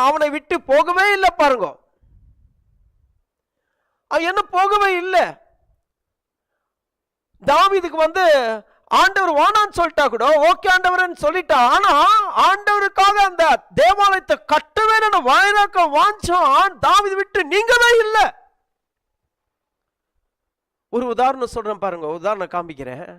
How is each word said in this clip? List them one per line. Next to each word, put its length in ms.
அவனை 220
விட்டு 300
போகவே 520
இல்லை. 240
பாருங்க, 320
அவன் 140
என்ன 180
போகவே 540
இல்லை. 280
தாவீதுக்கு 640
வந்து 200
ஆண்டவர் 480
வானான்னு 400
சொல்லிட்டா 300
கூட 160
ஓகே 340
ஆண்டவர்னு 500
சொல்லிட்டா, 360
ஆனா 160
ஆண்டவருக்காக 800
அந்த 200
தேவாலயத்தை 640
கட்டுவேன்னு 760
வைராக்கம் 680
வாஞ்சோம், 580
ஆ-, 280
தாவீது 360
விட்டு 260
நீங்கவே 560
இல்லை. 260
ஒரு 140
உதாரணம் 480
சொல்றேன் 240
பாருங்க, 280
உதாரணம் 500
காமிக்கிறேன். 480